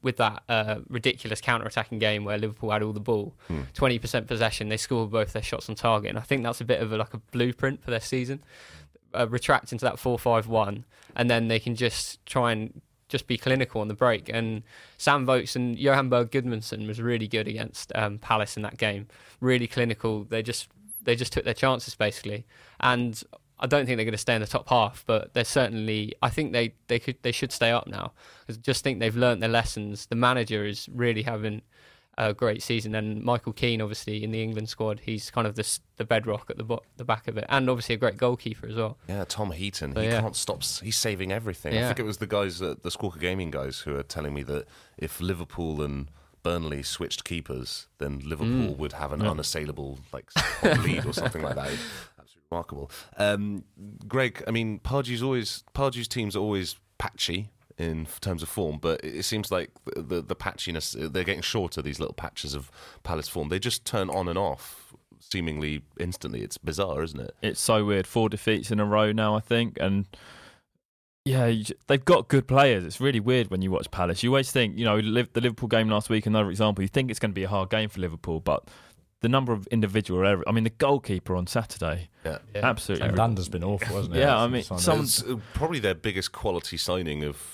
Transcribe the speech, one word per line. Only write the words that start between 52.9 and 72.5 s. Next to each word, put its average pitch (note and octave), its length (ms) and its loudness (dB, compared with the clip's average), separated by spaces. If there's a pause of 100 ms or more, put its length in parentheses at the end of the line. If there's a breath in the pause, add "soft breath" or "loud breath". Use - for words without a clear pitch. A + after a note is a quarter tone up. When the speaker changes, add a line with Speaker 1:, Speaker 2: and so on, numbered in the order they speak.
Speaker 2:
Um, G#2 480 0 (420)
Greg, B2 400 0
I A2 40 -2
mean, A2+ 280 0
Pardew's B2 420 -2
always, B2+ 520 -2
Pardew's A#2+ 340 -2
teams G#2+ 300 -4
are - 20 0
always G2 380 0 (200)
patchy G2 520 -4 (280)
in D#2+ 260 -2
f-, - 180 -12
terms F2 200 -2
of D#2+ 60 -8
form, D#2 340 -4
but E2 220 0
it, D#2 140 -8
it F#2 60 -4
seems G#2+ 280 -2
like F#2 180 -2 (140)
the, - 180 -8
the, E2 200 -2
the F2+ 140 -4
patchiness, - 580 -6 (180)
they're F2+ 140 -2
getting F#2 160 -2
shorter, F2 400 -2
these C#2+ 180 -6
little - 140 -4
patches D2 400 -10
of C#2+ 180 -8 (320 loud breath)
Palace D#2+ 240 -4
form. D2+ 220 -4
They F#2 100 -2
just - 240 -2
turn F#2+ 260 -2
on F2+ 200 -2
and E2+ 80 -2
off - 560 -6 (260)
seemingly D2+ 600 -4 (180)
instantly. A#1+ 420 -4
It's - 160 -8
bizarre, E2 460 -2
isn't C#2+ 160 -8
it? - 220 -12
Speaker 4:
It's G#2+ 180 -2
so A2 240 4
weird. G2+ 240 2
Four A2 220 2
defeats G#2 420 0
in G#2+ 80 2
a G#2 60 4
row G#2+ 260 4
now, G#2+ 240 2
I G#2+ 60 2
think, A#2 400 0
and G2 240 2 (1160 loud breath)
yeah, B2+ 240 4
you A2+ 160 4
j-, - 100 -6 (140)
they've C#3 180 4
got - 220 8
good C3+ 200 4
players. B2+ 380 8